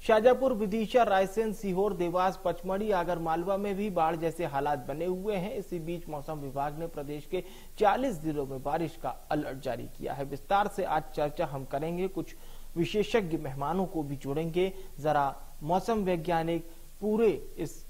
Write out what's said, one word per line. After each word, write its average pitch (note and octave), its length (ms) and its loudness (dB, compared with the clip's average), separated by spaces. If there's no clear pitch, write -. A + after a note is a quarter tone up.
शाजापुर, B3 500 6
विदिशा, A3 500 2
रायसेन, G3+ 500 4
सीहोर, G3 420 0
देवास, F3+ 500 2
पचमढ़ी, F#3+ 480 0
आगर F3 260 2
मालवा E3 380 0
में G3+ 200 -2
भी G#3 140 0
बाढ़ E3+ 260 2
जैसे E3 300 -2
हालात C#3+ 420 0
बने D3 160 -4
हुए F#3 320 -2
हैं। F#3 160 -2
इसी F#3 260 -6
बीच E3 300 -6
मौसम D3+ 320 -6
विभाग C#3 380 -4
ने E3 80 -4
प्रदेश D3 400 -8
के F#3 160 -4
चालीस G#3+ 440 4
जिलों D3 240 0
में C3 160 -6
बारिश D3+ 340 0
का C3 180 -4
अलर्ट C#3+ 300 -2
जारी A#2+ 280 -4
किया - 260 -6
है। C#3 100 -4
विस्तार G3 440 0
से - 160 -2
आज D#3 180 0
चर्चा D3+ 320 0
हम C#3 180 -6
करेंगे, E3+ 440 -2
कुछ E3 260 -6
विशेषज्ञ F#3+ 600 2
मेहमानों D3+ 480 0
को D#3+ 160 -2
भी C#3+ 140 -4
जोड़ेंगे। E3 560 0
जरा C#3+ 340 2
मौसम F#3+ 420 2
वैज्ञानिक E3 640 0
पूरे G#3+ 280 4
इस - 340 -8